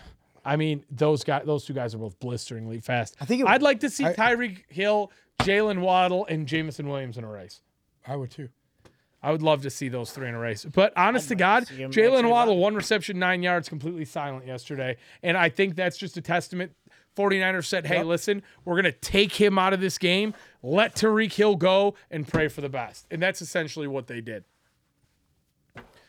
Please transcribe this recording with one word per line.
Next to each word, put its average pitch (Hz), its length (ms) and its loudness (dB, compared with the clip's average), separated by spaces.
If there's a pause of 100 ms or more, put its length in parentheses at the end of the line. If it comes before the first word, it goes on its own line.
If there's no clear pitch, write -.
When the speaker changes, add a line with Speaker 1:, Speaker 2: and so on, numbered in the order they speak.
(440)
Speaker 1:
I 143 120 0
mean, 156 340 -2
those 147 320 2
guys, 147 240 -2
those 147 180 -2
two - 100 -10
guys 123 200 -4
are 113 40 -10
both 107 200 -10
blisteringly 113 640 -8
fast. 120 400 -4
Speaker 2:
I 139 60 -10
think 247 160 0
it 240 40 2
Speaker 1:
I'd 254 160 6
like 277 180 4
to 277 100 -2
see 277 160 -2
Speaker 3:
I 220 80 2
Speaker 1:
Tyreek 233 560 0
Hill, 202 420 0 (300)
Jalen 196 400 2
Waddle, 185 440 2
and 156 220 -4
Jamison 156 400 -4
Williams 135 300 -8
in 117 40 -10
a 110 80 -12
race. 95 300 -16 (480)
Speaker 3:
I 139 80 -8
would, 127 160 -8
too. 139 160 -14 (760)
Speaker 1:
I 143 100 0
would 160 100 -2
love 151 200 2
to 139 80 -6
see 135 180 -6
those 120 240 -6
three 131 160 -10
in 117 60 -8
a 117 40 -8
race. 117 260 -6
But 190 320 4
honest 202 360 4
Speaker 2:
I'd 196 60 -2
Speaker 1:
to 180 60 4
Speaker 2:
like 214 200 6
to - 20 -16
Speaker 1:
God, - 0 -
Speaker 2:
see - 160 -12
him 135 80 -8
Speaker 1:
Jalen 220 280 6
Speaker 2:
actually 233 120 4
Speaker 1:
Waddle, 240 240 6
Speaker 2:
run. 180 80 4
Speaker 1:
one 214 140 2
reception, 196 420 -2
nine 180 240 0
yards, 180 260 0
completely 160 360 -8
silent 135 420 -8
yesterday. 127 500 -6 (280)
And 175 120 2
I 170 120 4
think 196 260 0
that's 180 240 -2
just 185 180 -10
a 170 40 -10
testament. 175 520 -4 (440)
Forty-niners 190 500 2
said, 175 200 -2
"Hey, 175 100 2
Speaker 3:
Yep. 165 100 0
Speaker 1:
listen, 196 360 0 (220)
we're 175 120 -2
gonna 180 160 4
take 202 400 2
him 196 260 4
out 190 140 4
of 190 80 0
this 190 180 -2
game, 196 360 0 (280)
let 190 320 0
Tyreek 214 380 0
Hill 208 240 4
go, 190 380 2 (160)
and 156 180 -8
pray 156 180 2
for 147 140 -6
the 143 80 -6
best." 123 420 -10
And 165 120 -6
that's 185 200 -2
essentially 156 460 -6
what 135 180 -6
they 120 140 -10
did. 110 240 -12 (1600)